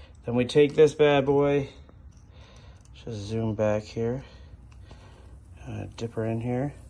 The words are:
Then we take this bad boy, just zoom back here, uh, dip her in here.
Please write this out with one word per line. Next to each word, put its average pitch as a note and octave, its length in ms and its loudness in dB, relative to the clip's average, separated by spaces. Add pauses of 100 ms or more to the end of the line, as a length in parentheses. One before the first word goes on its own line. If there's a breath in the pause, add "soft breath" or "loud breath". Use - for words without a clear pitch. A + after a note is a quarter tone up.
(260 soft breath)
Then A#2+ 80 -2
we B2 100 2
take D3 300 4
this D3+ 180 6
bad C#3+ 320 4
boy, C#3+ 440 2 (1400 soft breath)
just A2 140 -12
zoom G#2+ 360 -4
back G#2+ 300 0
here, A#2 400 -6 (1400 loud breath)
uh, G#2+ 160 -10 (120)
dip A#2 180 -10
her A2+ 100 -4
in A2+ 160 -4
here. B2 340 -4 (160)